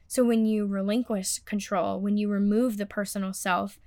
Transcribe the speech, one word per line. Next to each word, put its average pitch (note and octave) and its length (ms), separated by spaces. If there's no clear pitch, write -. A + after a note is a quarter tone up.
So - 160
when A3+ 240
you G#3+ 200
relinquish G3 760
control, G3+ 600
when G3+ 160
you G#3 120
remove G#3 480
the G3+ 100
personal G3 460
self, F#3+ 540